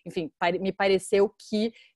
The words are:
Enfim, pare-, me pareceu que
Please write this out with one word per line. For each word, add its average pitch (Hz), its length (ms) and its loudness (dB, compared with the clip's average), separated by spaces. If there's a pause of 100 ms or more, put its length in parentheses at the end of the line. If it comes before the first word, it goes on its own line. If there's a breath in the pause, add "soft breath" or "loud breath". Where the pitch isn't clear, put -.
Enfim, 175 320 -6
pare-, 175 220 0
me 190 100 -2
pareceu 196 580 2 (200)
que 220 240 -2 (240 soft breath)